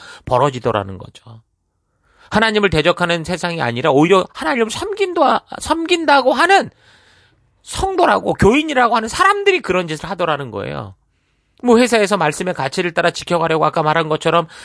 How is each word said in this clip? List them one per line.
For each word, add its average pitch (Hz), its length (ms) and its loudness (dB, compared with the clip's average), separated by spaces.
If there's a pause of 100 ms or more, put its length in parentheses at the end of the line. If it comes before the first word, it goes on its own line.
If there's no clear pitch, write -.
(260)
벌어지더라는 117 720 0
거죠. - 420 -20 (880)
하나님을 214 400 2
대적하는 170 540 0
세상이 170 380 -6
아니라 120 280 0
오히려 170 440 4
하나님을 240 360 -2
섬긴다, 370 760 -2 (140)
섬긴다고 311 720 0
하는 320 380 2 (920)
성도라고, 311 720 0
교인이라고 254 600 2
하는 226 140 -2
사람들이 392 520 2
그런 180 280 -2
짓을 156 220 -8
하더라는 156 400 -4
거예요. 98 440 -10 (680)
뭐, 240 160 6
회사에서 214 380 2
말씀의 175 380 -2
가치를 165 380 -4
따라 170 180 0
지켜가려고 160 540 -2
아까 156 180 0
말한 156 260 0
것처럼, 160 380 0 (180)